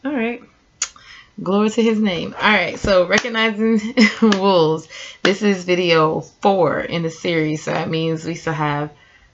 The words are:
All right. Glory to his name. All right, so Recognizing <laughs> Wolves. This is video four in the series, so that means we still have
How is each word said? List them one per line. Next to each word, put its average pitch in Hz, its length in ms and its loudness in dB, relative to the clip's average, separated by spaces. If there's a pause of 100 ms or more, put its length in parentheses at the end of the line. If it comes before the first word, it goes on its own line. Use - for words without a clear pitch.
All 285 80 -4
right. 240 280 -4 (1000)
Glory 202 280 0
to 220 140 0
his 220 160 2
name. 190 420 -2
All 208 100 2
right, 180 280 0
so 185 260 4
Recognizing 220 720 0 (420)
<laughs> - 0 - (180)
Wolves. 165 480 2 (340)
This 196 220 0
is 190 220 0
video 165 560 2
four 175 580 0
in 170 240 -4
the 165 80 -4
series, 156 520 -2
so 160 80 -4
that 160 180 -4
means 160 360 -4
we 165 80 -6
still 165 200 -6
have 151 360 -4 (440)